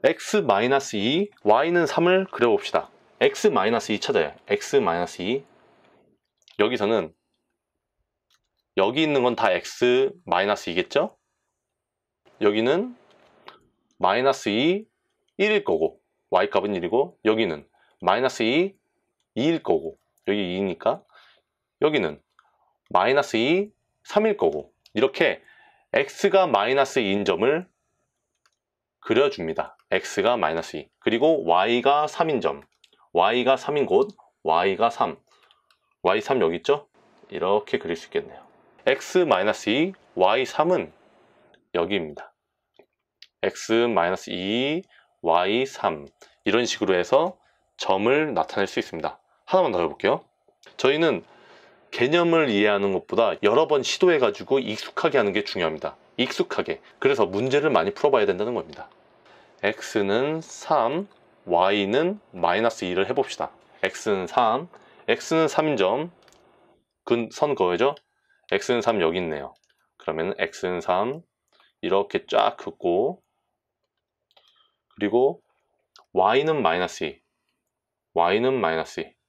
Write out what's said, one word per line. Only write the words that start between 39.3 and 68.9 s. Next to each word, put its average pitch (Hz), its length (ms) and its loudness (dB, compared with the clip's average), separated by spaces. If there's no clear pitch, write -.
이, 156 240 0
Y 107 320 2
삼은 156 440 -2
여기입니다. 85 580 -4
X - 300 -4
마이너스 98 580 0
이, 120 520 -4
Y 92 460 0
삼. 80 400 -6
이런 120 200 2
식으로 95 300 -2
해서 135 420 0
점을 127 560 0
나타낼 98 340 -2
수 - 120 -6
있습니다. 78 400 -8
하나만 170 280 2
더 90 100 0
해볼게요. 98 420 0
저희는 143 460 2
개념을 165 580 2
이해하는 101 440 2
것보다 95 500 0
여러 127 260 4
번 143 140 2
시도해가지고 131 760 2
익숙하게 123 580 -4
하는 101 140 2
게 101 120 0
중요합니다. 80 520 -4
익숙하게. - 640 -4
그래서 131 280 2
문제를 131 440 0
많이 95 220 2
풀어봐야 135 340 2
된다는 101 280 -2
겁니다. - 340 -10
X는 113 760 -2
삼, 151 680 -4
Y는 104 720 0
마이너스 95 520 -2
이를 92 240 -2
해봅시다. - 420 -4
X는 95 440 -4
삼, 123 420 0
X는 160 400 0
삼인 156 280 0
점, 117 360 -2
근-, 117 280 -2
선 147 220 -2
그어야죠? 95 400 2
X는 117 300 0
삼 113 180 0